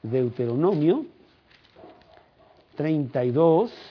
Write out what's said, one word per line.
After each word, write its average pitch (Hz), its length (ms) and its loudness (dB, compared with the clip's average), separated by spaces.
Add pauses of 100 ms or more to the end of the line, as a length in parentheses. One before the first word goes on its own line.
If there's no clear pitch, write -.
Deuteronomio 131 1040 -2 (1700)
treinta 147 480 -2
y 123 60 0
dos 165 420 4 (180)